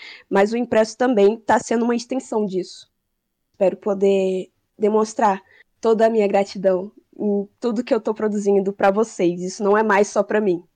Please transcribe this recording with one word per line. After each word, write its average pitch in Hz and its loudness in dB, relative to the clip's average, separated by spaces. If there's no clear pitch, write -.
mas 196 2
o 233 -2
impresso 226 0
também 226 2
tá 226 0
sendo 233 -2
uma 240 0
extensão 233 -4
disso. - -8
Espero 190 0
poder 190 0
demonstrar 214 0
toda 226 2
a - 2
minha 214 2
gratidão 196 -2
em 202 -2
tudo 240 -4
que 262 -2
eu 220 0
tô 220 -4
produzindo 202 0
pra 196 2
vocês. 190 -2
Isso 185 -8
não 202 4
é 220 2
mais 208 2
só 208 -2
pra 214 -2
mim, 180 -2